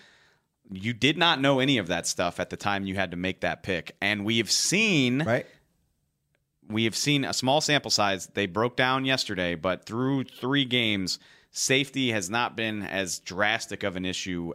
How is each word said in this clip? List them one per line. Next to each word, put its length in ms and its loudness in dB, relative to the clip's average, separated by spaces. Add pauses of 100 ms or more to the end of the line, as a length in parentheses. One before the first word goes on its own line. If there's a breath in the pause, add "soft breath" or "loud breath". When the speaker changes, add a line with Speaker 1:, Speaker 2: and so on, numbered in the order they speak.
(720 soft breath)
Speaker 1:
you 220 -4
did 260 2
not 200 4
know 200 4
any 180 4
of 100 0
that 200 -2
stuff 320 -2
at 100 -2
the 80 -8
time 300 -2
you 80 -4
had 160 -2
to 60 -8
make 240 -4
that 200 -2
pick. 400 -4
And 240 0
we 140 2
have 100 -2
seen 720 2
Speaker 2:
Right. 240 0 (1200)
Speaker 1:
we 180 0
have 100 0
seen 300 2
a 80 -4
small 280 2
sample 300 0
size. 420 2
They 140 0
broke 280 0
down 300 0
yesterday, 480 0
but 320 -2
through 400 -2
three 400 -2
games, 540 0 (320 soft breath)
safety 600 0
has 180 -2
not 260 -2
been 280 -4
as 360 -4
drastic 640 -2
of 120 -2
an 100 -4
issue 500 -4